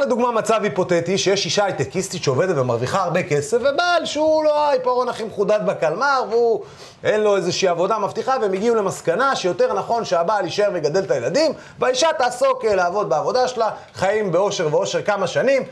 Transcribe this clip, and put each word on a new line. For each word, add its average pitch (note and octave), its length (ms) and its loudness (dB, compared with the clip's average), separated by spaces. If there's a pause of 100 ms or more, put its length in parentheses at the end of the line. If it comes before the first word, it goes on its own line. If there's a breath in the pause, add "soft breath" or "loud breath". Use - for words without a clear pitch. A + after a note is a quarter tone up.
לדוגמה A#3+ 300 0
מצב A3 320 0
היפותטי F3+ 540 0
שיש F#3+ 280 0
אישה G3+ 200 0
הייטקיסטית F3+ 580 -4
שעובדת D3+ 340 0
ומרוויחה B2 460 0
הרבה E3 200 -2
כסף, D3 340 -2
ובעל D#4+ 480 0
שהוא D#4 380 0
לא D4 260 2
העיפרון B3 400 0
הכי A3+ 140 -6
מחודד G#3 420 0
בקלמר, G3+ 640 0
והוא, A#3 320 2 (420 loud breath)
אין G#3+ 180 2
לו G#3 160 4
איזושהי F3+ 300 0
עבודה F3+ 300 2
מבטיחה, G#3+ 440 -2
והם G3 120 0
הגיעו A3+ 220 2
למסקנה G#3+ 600 0
שיותר G3+ 380 0
נכון G#3 320 -2
שהבעל F3+ 400 0
יישאר G3+ 280 0
ויגדל E3+ 300 0
את - 80 -2
הילדים, E3 400 2 (280 loud breath)
והאישה C4 280 2 (100)
תעסוק, B3+ 480 0
אה, G#3 100 2
לעבוד F#3 340 0
בעבודה F#3 380 0
שלה, A3 220 -2 (260 loud breath)
חיים G3+ 360 0
באושר F3+ 400 0
ואושר F3 300 0
כמה G3 260 -2
שנים. A#3 440 0